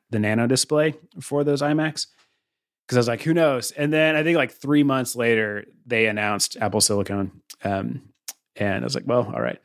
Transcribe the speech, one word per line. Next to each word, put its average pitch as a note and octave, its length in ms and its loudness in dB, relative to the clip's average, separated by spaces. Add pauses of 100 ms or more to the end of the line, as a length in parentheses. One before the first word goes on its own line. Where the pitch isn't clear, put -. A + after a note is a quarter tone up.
the A2+ 100 -2
Nano A2 280 2
display D3+ 480 0 (240)
for D3 240 -2
those C#3+ 180 0
iMacs. D3+ 460 -2 (800)
'Cause B2 100 0
I - 20 6
was A#2 80 2
like, A#2 160 -4
"Who D#3+ 100 0
knows?" D#3 380 2
And D3 200 -2
then D#3 240 4
I D3+ 80 0
think, E3+ 140 2
like, C3 140 0
three D3 320 2
months C3 320 0
later, A2 500 0 (220)
they A2+ 180 2
announced G#2 560 -2
Apple G#2+ 200 0
Silicon. G2+ 600 -2 (220)
Um, G2+ 400 -4 (520)
and G2+ 280 -2
I - 20 -6
was - 80 -4
like, - 140 -4
"Well, B2 180 2
all - 160 -6
right." - 240 -4